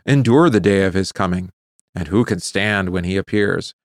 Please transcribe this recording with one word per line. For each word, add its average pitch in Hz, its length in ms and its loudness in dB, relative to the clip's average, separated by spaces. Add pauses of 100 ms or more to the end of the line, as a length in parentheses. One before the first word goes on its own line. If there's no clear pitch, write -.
endure 135 420 4
the 110 120 2
day 98 240 2
of 90 100 -2
his 95 180 -4
coming? 92 380 -4 (440)
And 87 140 -8
who 107 160 2
can 101 160 -4
stand 101 480 -2
when 90 160 -4
he 95 140 -2
appears? 101 560 -2 (100)